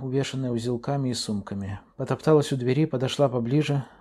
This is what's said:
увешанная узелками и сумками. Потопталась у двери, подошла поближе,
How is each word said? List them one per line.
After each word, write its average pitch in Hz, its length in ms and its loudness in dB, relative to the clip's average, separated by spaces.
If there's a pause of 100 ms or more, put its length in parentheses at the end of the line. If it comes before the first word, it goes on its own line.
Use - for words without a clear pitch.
увешанная 131 480 -2
узелками 123 600 -2
и 120 40 -2
сумками. 98 640 -4 (180)
Потопталась 143 560 2
у 139 40 0
двери, 127 280 2
подошла 135 440 0
поближе, 127 560 0 (160)